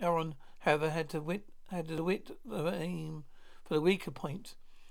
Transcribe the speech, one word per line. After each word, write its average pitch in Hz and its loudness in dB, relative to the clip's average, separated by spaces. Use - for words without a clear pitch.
Aaron, 165 4
however, 151 6
had 156 0
to 156 -2
wit-, 170 -4
had 170 -2
the 165 -2
wit 185 0
of 170 0
aim 160 -4
for 165 0
the 151 6
weaker 180 6
point, - -6